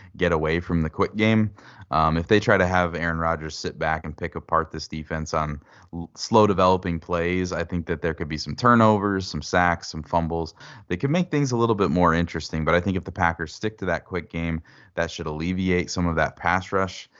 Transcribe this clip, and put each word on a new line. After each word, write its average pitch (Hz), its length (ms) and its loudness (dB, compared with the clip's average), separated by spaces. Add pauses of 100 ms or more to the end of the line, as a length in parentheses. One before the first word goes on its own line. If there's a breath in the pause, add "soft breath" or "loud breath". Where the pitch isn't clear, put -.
(160 loud breath)
get 87 160 2
away 80 280 0
from 85 220 0
the 78 80 -2
quick 95 260 -2
game. 110 340 4 (400 loud breath)
Um, 78 280 2
if 82 100 -2
they 107 100 6
try 101 200 4
to 92 80 4
have 90 280 0
Aaron 82 240 -2
Rodgers 80 380 -4
sit 80 220 -8
back 80 260 -2
and 76 120 -10
pick 87 200 -8
apart 82 340 -2
this 78 160 -8
defense 80 460 -6
on 78 280 -2 (340 soft breath)
l-, 85 200 -10
slow 110 320 4
developing 92 540 2
plays, 87 520 -2
I 82 120 -4
think 85 220 -6
that 82 160 -4
there 82 120 -2
could 80 140 -8
be 78 100 -6
some 73 160 -8
turnovers, 107 720 4
some 76 160 -8
sacks, 87 480 0
some 80 120 -10
fumbles. 82 520 -4 (340 loud breath)
They 92 100 -2
could 135 120 -2
make 180 200 0
things 143 220 0
a 123 40 0
little 117 180 2
bit 95 160 2
more 85 240 4
interesting, 82 500 -2
but 80 100 4
I 87 60 4
think 90 160 -2
if 85 80 -4
the 90 80 -10
Packers 85 420 -2
stick 107 240 -6
to 95 80 -8
that 82 180 -2
quick 87 260 -8
game, 82 300 -4 (340 soft breath)
that 85 160 -2
should 80 160 -8
alleviate 90 640 -2
some 90 160 0
of 82 100 -2
that 76 200 0
pass 90 340 -2
rush. 95 380 -4 (120 soft breath)